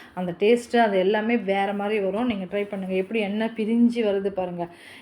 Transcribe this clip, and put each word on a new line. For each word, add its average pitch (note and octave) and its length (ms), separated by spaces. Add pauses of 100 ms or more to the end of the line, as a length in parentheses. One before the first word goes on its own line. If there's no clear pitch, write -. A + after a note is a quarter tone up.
(160)
அந்த F3+ 180
டேஸ்ட்டு A#3+ 460
அது G#3+ 180
எல்லாமே G#3+ 460
வேற G3 300
மாதிரி G#3 260
வரும். G3+ 300
நீங்க G3 160
ட்ரை G3+ 200
பண்ணுங்க. F#3+ 300
எப்படி F#3+ 260
எண்ணெய் G#3+ 320
பிரிஞ்சு A#3 480
வருது G3 300
பாருங்க, F3+ 320 (380)